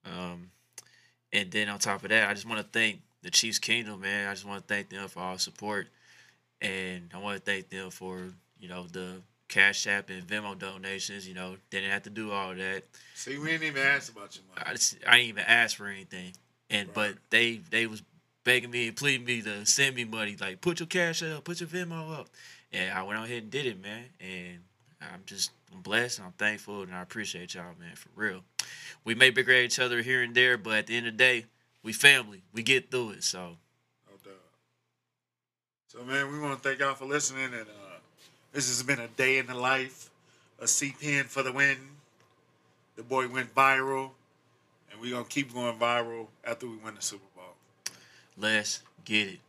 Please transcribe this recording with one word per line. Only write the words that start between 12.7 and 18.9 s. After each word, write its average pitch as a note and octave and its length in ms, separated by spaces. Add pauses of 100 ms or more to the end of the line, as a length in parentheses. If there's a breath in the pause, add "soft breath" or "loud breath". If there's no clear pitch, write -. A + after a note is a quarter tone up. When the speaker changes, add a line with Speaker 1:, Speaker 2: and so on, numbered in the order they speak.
Speaker 2:
See, C#3 220
we D3+ 120
didn't D#3+ 180
even C#3 160
ask C3+ 280
about G#2 240
your - 100 (100)
money. - 120
Speaker 1:
I D#2+ 60
just, - 240 (100)
I A#2+ 100
didn't A#2+ 120
even G2+ 160
ask A2+ 300
for G#2 120
anything. F#2+ 440 (380)
And, G#2 200
Speaker 2:
Right. - 60
Speaker 1:
but G#2 200 (140)
they, A#2 280 (120)
they A2+ 180
was G#2+ 140 (420)
begging B2 280
me A#2+ 160
and A2+ 100